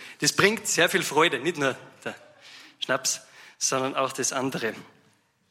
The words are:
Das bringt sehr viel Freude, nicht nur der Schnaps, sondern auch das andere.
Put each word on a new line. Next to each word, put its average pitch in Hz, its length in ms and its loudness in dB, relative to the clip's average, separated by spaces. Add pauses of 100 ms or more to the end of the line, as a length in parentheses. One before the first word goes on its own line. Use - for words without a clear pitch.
(200)
Das - 140 2
bringt 202 340 4
sehr 175 220 2
viel 175 140 0
Freude, 151 340 2
nicht 135 200 -2
nur 135 200 0 (260)
der 113 120 -8 (640)
Schnaps, - 420 -2 (380)
sondern 135 360 -2
auch 135 180 0
das 123 200 -2
andere. 127 400 -2 (760)